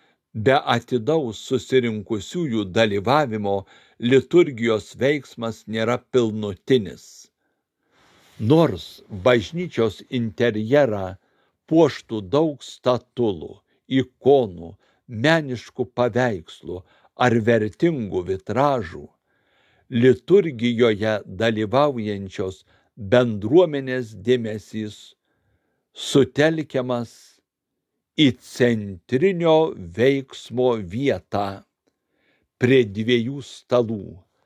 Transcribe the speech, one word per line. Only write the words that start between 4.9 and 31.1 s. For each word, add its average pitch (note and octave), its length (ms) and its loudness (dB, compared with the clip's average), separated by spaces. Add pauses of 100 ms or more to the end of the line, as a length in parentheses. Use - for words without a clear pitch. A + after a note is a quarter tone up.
veiksmas A#2 680 -4
nėra A2 340 -2
pilnutinis. G#2+ 1300 -2 (1120)
Nors A#2+ 640 2
bažnyčios A#2 1040 -2
interjerą A2 1080 0 (540)
puoštų D3+ 520 2
daug C#3 400 -2
statulų, - 960 -4 (300)
ikonų, B2 840 0 (340)
meniškų B2+ 800 -2
paveikslų A2 920 -4 (380)
ar A#2+ 200 4
vertingų G#2+ 880 0
vitražų, G#2 800 -4 (880)
liturgijoje A#2+ 1300 2
dalyvaujančios G#2+ 1400 -2 (340)
bendruomenės B2 1200 0
dėmesys A2 800 -4 (1000)
sutelkiamas C3+ 1160 0 (1080)
į D3 120 6 (100)
centrinio D3 1300 0 (160)
veiksmo B2+ 920 0
vietą G2 800 -4 (960)